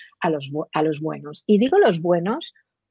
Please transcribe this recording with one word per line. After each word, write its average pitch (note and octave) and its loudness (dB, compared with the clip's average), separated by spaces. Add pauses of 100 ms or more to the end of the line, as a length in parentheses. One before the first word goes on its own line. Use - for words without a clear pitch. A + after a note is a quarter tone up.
(200)
a F3 0
los C#3 -4
bu-, D3+ -6
a D#3 0
los D3+ -2
buenos. D3+ -10
Y G#3 6
digo C4+ 2
los G#3+ 4
buenos F3 -2 (360)